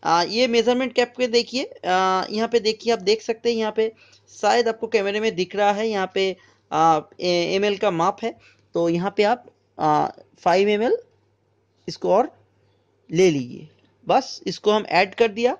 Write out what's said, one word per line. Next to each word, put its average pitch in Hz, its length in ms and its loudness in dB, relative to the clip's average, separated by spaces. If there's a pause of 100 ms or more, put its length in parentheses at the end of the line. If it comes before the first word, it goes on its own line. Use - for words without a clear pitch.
आ, 165 200 2
ये 208 260 0
मेजरमेंट 240 440 0
कैप 240 240 0
पे 254 120 -2
देखिए, 233 360 -2
आ, 185 680 0
यहाँ 220 180 -4
पे 233 120 0
देखिए, 220 320 -2
आप 226 80 0
देख 208 220 0
सकते 233 280 -4
हैं 233 60 0
यहाँ 220 200 -2
पे 220 160 -2 (400)
शायद 220 360 0
आपको 226 180 -6
कैमरे 208 340 -2
में 220 140 -2
दिख 180 220 -6
रहा 202 160 2
है, 214 160 -2
यहाँ 196 260 -4
पे, 190 220 -2 (340)
आ, 156 300 4 (200)
ए-, 175 340 0
एमएल 202 240 0
का 208 120 0
माप 175 320 -2
है, 226 140 -8 (380)
तो 170 140 0
यहाँ 175 280 -2
पे 208 60 2
आप, 233 220 0 (340)
आ, 151 280 2 (360)
फ़ाइव 190 260 4
एम 208 140 0
एल 269 140 0 (920)
इसको 175 260 -2
और 240 180 2 (760)
ले 180 200 4
लीजिए। 135 380 -6 (380)
बस 226 400 0
इसको 202 260 -2
हम 214 180 0
ऐड 190 240 2
कर 233 140 2
दिया। 233 320 -2